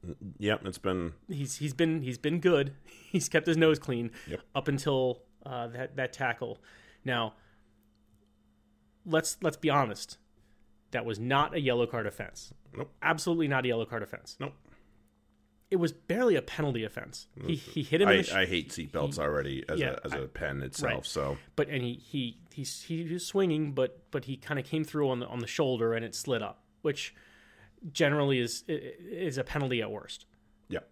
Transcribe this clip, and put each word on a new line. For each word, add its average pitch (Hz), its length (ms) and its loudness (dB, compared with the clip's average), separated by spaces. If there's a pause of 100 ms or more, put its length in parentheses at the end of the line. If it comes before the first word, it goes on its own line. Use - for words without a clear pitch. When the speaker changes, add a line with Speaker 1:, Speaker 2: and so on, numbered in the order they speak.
Speaker 1:
N-, 87 100 -8 (220)
yep, 104 280 0
it's 92 120 -6
been 90 360 0 (160)
Speaker 2:
He's, 143 280 -4
he's 147 160 -4
been, 160 280 2
he's 123 160 -4
been 160 240 0
good. 143 320 6 (180)
<laughs> - 200 -20
He's 175 180 2
kept 160 180 4
his 160 100 4
nose 160 220 6
clean 117 320 -2 (160)
Speaker 1:
Yep. - 140 -6 (120)
Speaker 2:
up 135 140 0
until, 135 540 2 (240)
uh, 123 240 -6
that, 127 260 -10
that 131 180 -2
tackle. 117 460 -2 (460)
Now, 120 300 0 (1700)
let's, 160 360 2
let's 156 160 0
be 160 120 2
honest. 135 480 0 (760)
That 117 140 -2
was 110 140 -4
not 139 360 4
a 170 60 2
yellow 120 260 4
card 117 180 -4
offense. - 480 -10 (220)
Speaker 1:
Nope. - 160 -8 (100)
Speaker 2:
Absolutely 165 460 2
not 135 180 2
a 123 40 4
yellow 113 160 0
card 113 180 -6
offense. - 360 -12
Speaker 1:
Nope. 139 140 -6 (1160)
Speaker 2:
It 190 100 4
was 170 140 2
barely 214 420 2
a 131 60 4
penalty 131 420 -2
offense. - 440 -10 (180)
He, 175 100 0
Speaker 1:
Mm-hmm. - 160 -12
Speaker 2:
he 151 120 -2
hit 160 180 4
him 202 80 8
in 202 60 10
Speaker 1:
I, - 20 8
Speaker 2:
the 190 60 6
sh-, - 100 -2
Speaker 1:
I 95 120 6
hate 85 260 0
seatbelts 71 440 -2
Speaker 2:
he, 78 60 -2
Speaker 1:
already 71 480 0
as 82 100 0
Speaker 2:
yeah, 65 240 -2
Speaker 1:
a, - 20 -14
as 76 80 -4
a 71 100 -4
Speaker 2:
I, 65 40 -6
Speaker 1:
pen 69 360 -6
itself. 67 300 -4
Speaker 2:
right. 67 120 -6
Speaker 1:
So, 71 320 -2 (180)
Speaker 2:
but - 140 0
and 139 120 -2
he, 123 120 -4
he, 123 440 -8 (160)
he, 143 100 -10
he 165 500 -6
was 175 120 -6
swinging, 156 460 2
but, 131 400 0
but 139 140 -4
he 135 100 -6
kinda 135 280 -4
came 156 200 -2
through 147 260 0
on 127 120 0
the, 123 60 -6
on 123 120 -6
the 113 80 -4
shoulder 117 460 2
and 113 100 0
it 107 100 -8
slid 120 280 -2
up, 101 200 -8 (200)
which - 340 -2 (800)
generally 143 460 4
is, 120 280 -2
i-, 165 60 -2
is 170 640 -6
a 127 80 -2
penalty 127 360 0
at 104 80 -4
worst. - 360 -10 (420)
Speaker 1:
Yeah. - 120 -4 (120)